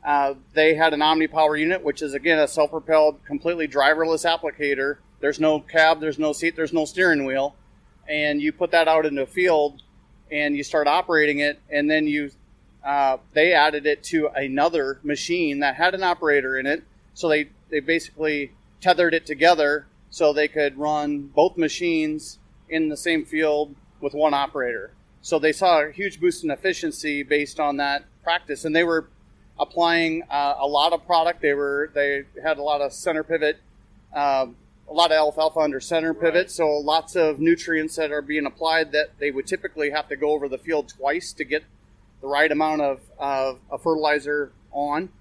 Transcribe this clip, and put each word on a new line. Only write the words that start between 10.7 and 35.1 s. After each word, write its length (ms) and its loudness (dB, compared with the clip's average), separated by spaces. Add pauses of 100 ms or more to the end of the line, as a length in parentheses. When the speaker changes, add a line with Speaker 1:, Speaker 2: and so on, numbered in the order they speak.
Speaker 1:
operating 540 2
it, 280 -2
and 220 0
then 160 2
you, 240 -4 (540)
uh, 340 0 (160)
they 180 4
added 340 4
it 180 0
to 240 -2
another 760 -2
machine 580 -2
that 140 0
had 200 2
an 80 -4
operator 560 0
in 80 -4
it. 180 -2 (300)
So 140 -4
they, 220 0 (200)
they 100 -2
basically 720 -4 (280)
tethered 340 4
it 120 -2
together 600 4 (240)
so 220 2
they 160 2
could 300 -2
run 440 -2 (120)
both 240 4
machines 800 -2 (300)
in 200 -2
the 80 -6
same 280 -2
field 500 -2 (260)
with 140 -6
one 180 2
operator. 600 -4 (280)
So 180 -2
they 140 2
saw 300 4
a 80 -4
huge 300 -8
boost 240 -2
in 60 -2
efficiency 720 -4
based 360 -2
on 180 0
that 260 -4 (180)
practice, 420 -4
and 100 -4
they 100 4
were 240 -2 (500)
applying, 720 0
uh, 300 0
a 60 -2
lot 260 4
of 120 -4
product. 380 0
They 100 2
were, 420 -4
they 280 -2 (200)
had 160 -2
a 40 -8
lot 180 -2
of 120 -4
center 320 -4
pivot, 340 -2 (560)
uh, 320 0 (420)
a 40 -14
lot 180 4